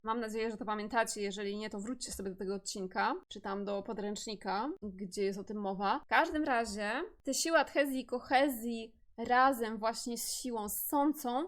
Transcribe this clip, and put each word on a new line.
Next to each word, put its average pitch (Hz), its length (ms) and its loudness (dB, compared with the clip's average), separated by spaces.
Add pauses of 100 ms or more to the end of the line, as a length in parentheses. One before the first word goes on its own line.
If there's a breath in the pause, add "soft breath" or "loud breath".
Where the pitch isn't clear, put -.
Mam 226 160 0
nadzieję, 220 320 -2
że 214 60 -8
to 202 80 -8
pamiętacie. 214 560 0
Jeżeli 202 360 -4
nie, 214 120 -6
to 208 100 -6
wróćcie 226 320 -8
sobie 196 180 -6
do 185 60 -6
tego 196 200 -4
odcinka, 196 600 -2 (120)
czy - 140 -14
tam 202 240 -4
do 196 180 -2
podręcznika, 208 880 -4 (100)
gdzie 196 420 -6
jest 196 160 0
o 190 40 -8
tym 208 140 -6
mowa. 202 420 0
W - 80 -12
każdym 311 360 4
razie 220 480 0 (320)
te 269 100 -2
siły 330 240 4
adhezji 277 420 4
i 240 60 -6
kohezji 240 880 0 (220)
razem 233 600 4
właśnie 226 400 -2
z - 160 -4
siłą 226 360 -4
ssącą 285 800 2